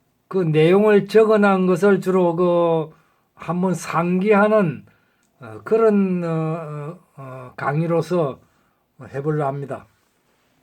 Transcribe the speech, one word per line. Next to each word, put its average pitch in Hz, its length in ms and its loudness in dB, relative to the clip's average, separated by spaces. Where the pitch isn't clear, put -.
그 190 120 -6
내용을 190 680 4
적어놓은 208 600 4
것을 185 340 2
주로 180 340 0
그 170 560 0
한번 180 380 -4
상기하는, 185 1080 0
어, 110 240 -18
그런, 202 640 2
어, 165 40 -6
어, 160 680 -8
어, 131 380 -18
강의로서 160 840 -4
해보려 151 320 -4
합니다. 135 400 -10